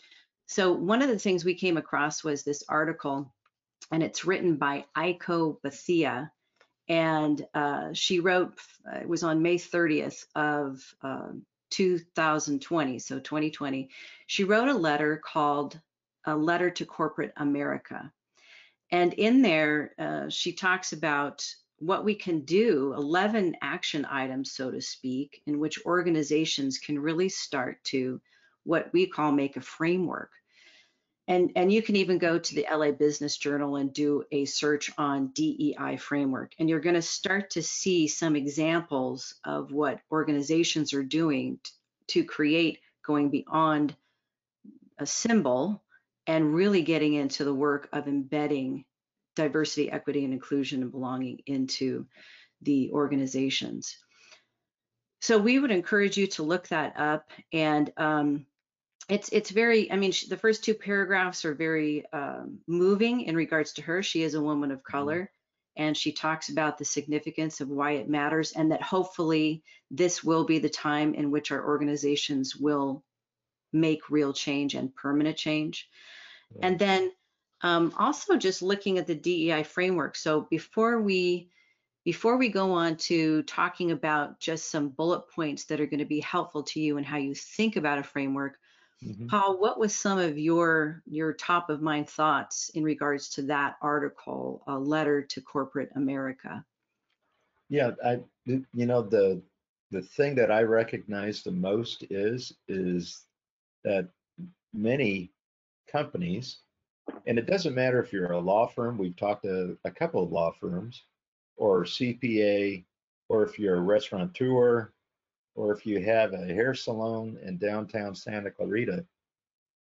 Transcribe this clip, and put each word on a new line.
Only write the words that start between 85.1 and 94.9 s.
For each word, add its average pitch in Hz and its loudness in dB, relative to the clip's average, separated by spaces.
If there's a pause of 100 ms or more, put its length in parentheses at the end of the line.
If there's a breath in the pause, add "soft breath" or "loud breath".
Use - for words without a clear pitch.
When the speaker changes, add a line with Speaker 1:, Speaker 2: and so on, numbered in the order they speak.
Speaker 1:
points 151 -4
that 156 -2
are 151 0
gonna 147 -2
be 151 -2
helpful 156 -4
to - -6
you 147 0
and 143 -4
how 147 -4
you 139 -4
think - -2
about 147 0
a 139 -4
framework, 139 -4 (460 soft breath)
Speaker 2:
Mm-hmm. 110 -10
Speaker 1:
Paul, 196 2
what 220 2
was 214 2
some 196 0
of 156 0
your, 160 2
your 156 -2
top 175 -2
of 151 -2
mind 151 -2
thoughts 147 0
in 156 -4
regards 147 0
to 147 -6
that 143 0
article, 139 -4
A 139 -4
Letter 147 2